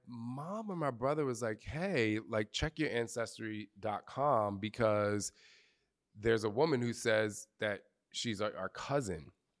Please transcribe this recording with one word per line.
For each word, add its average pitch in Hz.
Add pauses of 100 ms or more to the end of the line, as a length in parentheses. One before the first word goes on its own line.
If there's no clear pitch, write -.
mom 143
and 180
my 147
brother 139
was 120
like, 110
"Hey, 131
like, 110
check -
your 147
ancestry 110 (100)
dot 101
com 113
because 104 (880)
there's 113
a 110
woman 135
who 120
says 110 (100)
that 104 (320)
she's 107
our, 107
our 92
cousin." 98 (280)